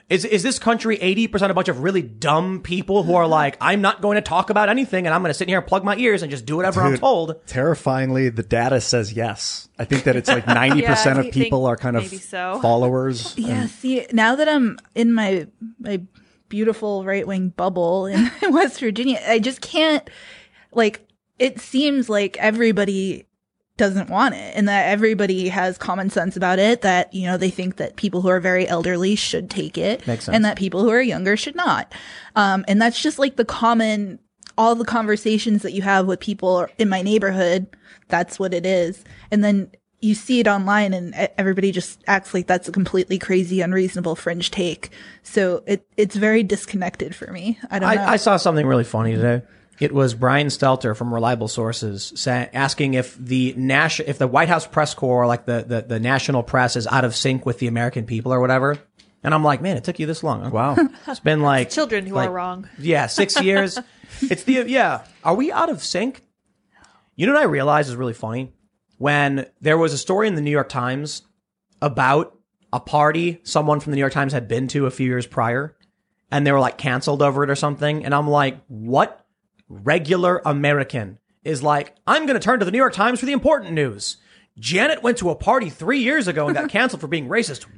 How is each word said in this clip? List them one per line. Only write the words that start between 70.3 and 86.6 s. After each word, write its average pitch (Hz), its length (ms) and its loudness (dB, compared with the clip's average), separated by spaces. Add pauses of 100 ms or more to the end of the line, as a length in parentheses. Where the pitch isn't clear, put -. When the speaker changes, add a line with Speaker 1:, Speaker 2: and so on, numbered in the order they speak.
Speaker 1:
the 147 80 -2
New 147 80 -2
York 143 180 0
Times 135 540 -6 (580)
about 143 560 0 (340)
a 120 100 -4
party 160 640 0
someone 147 360 0
from 147 120 -6
the 139 40 -2
New 139 60 0
York 135 100 0
Times 139 220 -2
had 117 120 -4
been 123 220 -2
to 143 160 0
a 127 60 0
few 131 160 -4
years 123 200 -2
prior, 127 480 -2 (560)
and 143 160 2
they 139 60 4
were, 139 80 4
like, 127 160 0
canceled 139 460 -2
over 143 220 2
it 135 40 -2
or 139 80 0
something. 147 480 -2
And 139 100 0
I'm 147 140 0
like, 143 300 2 (100)
"What 120 560 -2 (440)
regular 175 760 0
American 143 720 -2 (260)
is 147 180 -4
like, 147 320 0 (120)
'I'm 302 200 2
gonna 233 140 2
turn 254 180 2
to 202 60 0
the 175 80 -2
New 233 60 0
York 262 140 4
Times 233 280 0
for 254 60 -4
the 285 60 -2
important 247 400 2
news'?" 131 440 -4 (420)
Janet 185 440 0
went 233 160 2
to 180 120 0
a 151 60 -2
party 220 340 0
three 247 300 -2
years 254 280 0
ago 151 180 -2
and 160 100 -2
got 143 120 -2